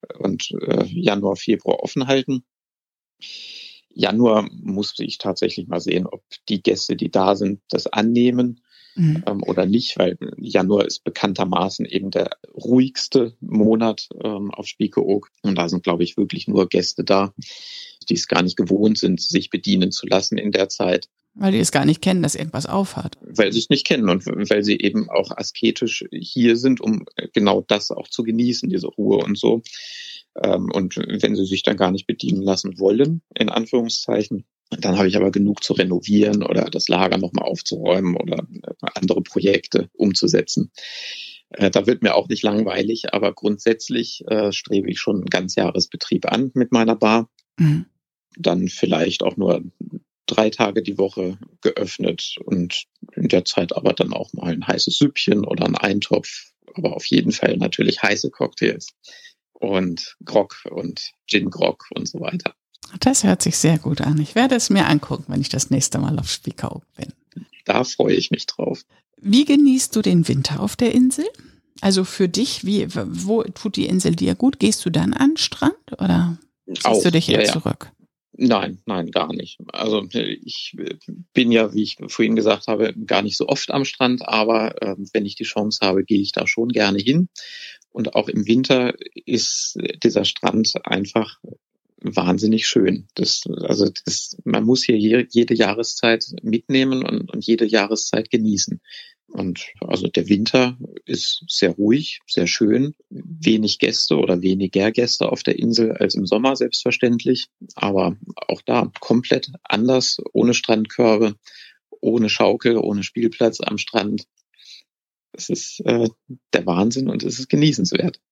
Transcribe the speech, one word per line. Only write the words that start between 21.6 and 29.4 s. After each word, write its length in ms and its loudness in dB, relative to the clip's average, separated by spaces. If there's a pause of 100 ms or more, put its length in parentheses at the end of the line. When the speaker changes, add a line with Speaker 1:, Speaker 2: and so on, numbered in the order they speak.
Speaker 2:
gar 140 2
nicht 160 4
kennen, 220 2
dass 100 0
irgendwas 320 -6
aufhat. 560 -4
Speaker 1:
Weil 320 0
sie 60 2
es 100 -6
nicht 160 2
kennen 240 2
und 160 2
weil 380 0
sie 160 2
eben 320 0
auch 180 0
asketisch 840 -2
hier 460 2
sind, 240 2
um 240 0 (280)
genau 340 4
das 240 0
auch 160 -8
zu 160 -6
genießen, 440 0
diese 200 -2
Ruhe 360 2
und 140 -2
so. 240 2 (840)